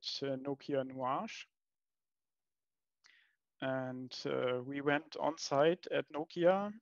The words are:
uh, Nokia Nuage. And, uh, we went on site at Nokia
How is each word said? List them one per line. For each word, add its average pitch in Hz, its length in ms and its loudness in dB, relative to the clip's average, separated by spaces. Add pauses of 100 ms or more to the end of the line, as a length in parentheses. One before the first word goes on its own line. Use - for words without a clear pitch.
(220)
uh, 135 160 -2
Nokia 135 480 -2
Nuage. 131 600 -6 (2250)
And, 131 540 -4 (120)
uh, 127 380 0
we 139 160 -6
went 147 400 0
on 147 180 0
site 156 540 4
at 143 220 0
Nokia 180 580 2 (100)